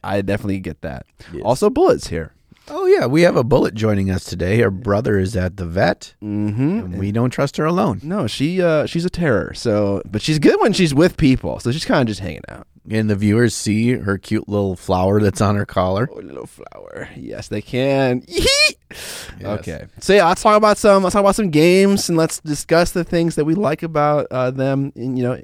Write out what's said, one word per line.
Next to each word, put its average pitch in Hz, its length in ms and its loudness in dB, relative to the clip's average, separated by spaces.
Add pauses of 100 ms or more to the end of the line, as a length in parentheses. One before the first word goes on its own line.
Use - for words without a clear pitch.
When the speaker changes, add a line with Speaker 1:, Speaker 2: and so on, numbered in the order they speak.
Speaker 1:
I, 98 160 -4
I 101 40 -2
definitely 98 380 -2
get 85 220 -12
that. 69 240 -12 (260)
Speaker 2:
Yes. 69 120 -12
Speaker 1:
Also, 131 260 2
Bullet's 311 360 2
here. - 280 -8 (340)
Speaker 2:
Oh, 349 180 -4
yeah, 370 200 4
we 147 160 2
have - 140 4
a 127 80 2
Bullet 113 300 2
joining 104 360 0
us 92 140 -2
today. 92 360 -2
Her 110 100 4
brother 101 480 0
is 92 160 -2
at 92 220 -2
the 92 100 -6
vet, 87 560 -2
Speaker 1:
Mm-hmm. 107 560 -2
Speaker 2:
and 90 200 -8
we 98 140 -2
don't 117 180 0
trust - 260 -4
her 156 80 -2
alone. 160 400 -2
Speaker 1:
No, 170 220 -4
she, 170 360 -2
uh, 156 240 2
she's 170 200 -4
a 180 40 -2
terror. 135 440 -2
So, 104 540 -2
but 107 140 -6
she's 156 160 0
good 403 220 4
when 269 120 2
she's 165 220 2
with 170 220 4
people, 123 440 2
so 120 120 -2
she's 160 120 -6
kinda 160 200 2
just 107 160 -4
hanging 92 280 -10
out. - 180 -18 (240)
Speaker 2:
And 110 200 0
the 104 60 0
viewers 107 380 4
see 113 380 0
her 98 240 -2
cute - 320 -6
little 101 260 -2
flower 95 460 0
that's 101 220 2
on 101 140 0
her 104 100 -4
collar. 95 440 -2
Speaker 1:
Oh, - 100 -18
little 67 260 -14
flower. - 600 -18 (100)
Yes, 53 320 -14
they 107 120 -6
can. 131 640 0
<laughs> - 40 -20
Yee-hee. 571 480 2 (140)
Speaker 2:
Yes. - 400 -16 (120)
Speaker 1:
Okay. 95 440 -8 (140)
So, 190 140 2
yeah, 190 120 6
let's 180 160 0
talk 214 140 6
about 214 220 4
some, 196 240 6
let's 185 100 0
talk 208 80 2
about 196 160 4
some 208 140 0
games, 185 580 4
and 170 80 0
let's 160 240 0
discuss 160 520 0
the 175 120 -2
things 170 300 0
that 151 100 0
we 160 100 0
like 170 280 -2
about, 151 480 0
uh, 127 200 -2
them 135 440 -2
in, 127 240 -6
you 127 40 -2
know, 123 220 -2